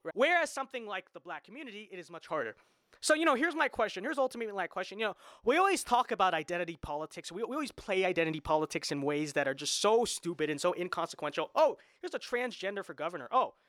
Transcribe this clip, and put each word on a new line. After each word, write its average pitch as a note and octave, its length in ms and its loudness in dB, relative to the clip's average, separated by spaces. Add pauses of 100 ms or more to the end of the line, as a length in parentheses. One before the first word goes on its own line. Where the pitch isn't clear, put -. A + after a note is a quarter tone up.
Right? D#3+ 120 -8
Whereas D#4+ 360 4
something B3+ 340 -8
like F#3+ 260 -8
the E3+ 80 -16
black D#3+ 240 -12
community, G#3+ 480 -14
it F#3 60 -14
is E3 140 -14
much D#3+ 160 -16
harder. C3 280 -2 (460)
So, D#4 140 4
you D#4+ 100 2
know, C#4+ 100 4
here's D4 200 0
my D4+ 120 0
question. G3+ 340 -2
Here's C#4 180 -4
ultimately A#3 340 -2
my F#3 140 -4
question. F#3+ 300 -8
You A3 100 0
know, F#3 80 -4 (280)
we C4 140 6
always F#4+ 260 4
talk B3 280 2
about F#3+ 220 4
identity E3+ 480 -2
politics. D#3 520 -8
We, G#3 100 -4
we A3+ 100 -4
always C#4+ 180 -4
play F#3+ 340 0
identity E3 340 2
politics D#3 540 0
in C#3+ 80 -2
ways D3 320 0
that C#3+ 120 2
are C3+ 80 0
just C#3 280 -2
so A3 240 6
stupid D#3+ 440 -2
and D3 120 -2
so F3+ 120 2
inconsequential. E3 800 -4
"Oh, D4 240 6 (240)
here's F4+ 120 -8
a A#3+ 60 -4
transgender G3+ 640 -4
for E3+ 80 -12
governor. D3 360 -6
Oh, A3+ 260 2 (120)